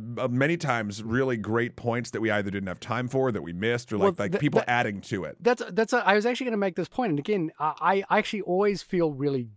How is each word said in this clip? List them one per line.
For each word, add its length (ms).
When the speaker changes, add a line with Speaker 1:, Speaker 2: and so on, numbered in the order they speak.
Speaker 1:
uh, 100
many 280
times 460
really 340
great 400
points 340
that 120
we 80
either 200
didn't 180
have 120
time 280
for, 240
that 100
we 100
missed, 400
or, 60
like, 60
Speaker 2:
Well, 140
Speaker 1:
like, 140
Speaker 2:
th-, 80
Speaker 1:
people 200
Speaker 2:
that, 100
Speaker 1:
adding 320
to 220
it. 160
Speaker 2:
that's, 220
that's 200
a, 140
I 80
was 120
actually 200
gonna 120
make 180
this 120
point. 220
And 80
again, 400
I, 520
I 80
actually 240
always 400
feel 300
really 440